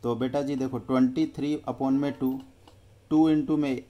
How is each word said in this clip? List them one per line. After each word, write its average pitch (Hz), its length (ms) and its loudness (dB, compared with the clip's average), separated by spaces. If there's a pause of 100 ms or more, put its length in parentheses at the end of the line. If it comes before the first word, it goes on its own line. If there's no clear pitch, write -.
तो 120 120 0
बेटा 131 260 -2
जी 139 140 -4
देखो 131 220 -4
ट्वेंटी 127 500 2
थ्री 147 280 -4 (140)
upon 135 220 -2
में 139 220 0
टू, 135 260 -4 (720)
टू 156 180 6
into 151 280 2
में 135 320 -2